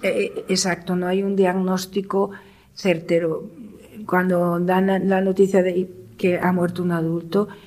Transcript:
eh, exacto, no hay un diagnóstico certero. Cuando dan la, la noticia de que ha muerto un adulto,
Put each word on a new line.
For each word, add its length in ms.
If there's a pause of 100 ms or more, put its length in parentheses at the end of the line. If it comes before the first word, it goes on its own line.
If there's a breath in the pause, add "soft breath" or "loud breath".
eh, 460
exacto, 480
no 120
hay 140
un 140
diagnóstico 920 (440 loud breath)
certero. 760 (560)
Cuando 540
dan 260
la, 120
la 220
noticia 420
de 280 (260)
que 220
ha 140
muerto 300
un 100
adulto, 560 (180 loud breath)